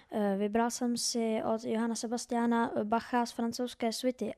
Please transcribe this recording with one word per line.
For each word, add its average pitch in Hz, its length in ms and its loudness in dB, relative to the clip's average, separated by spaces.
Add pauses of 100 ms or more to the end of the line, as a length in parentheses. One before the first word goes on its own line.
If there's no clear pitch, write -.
(120)
Eh, 202 260 2
vybral 226 320 2
jsem 240 260 0
si 226 440 0 (140)
od 226 100 -4
Johanna 226 300 0
Sebastiana 233 760 0 (140)
Bacha 233 420 2
z - 60 -8
francouzské 233 600 -2
suity 247 460 -2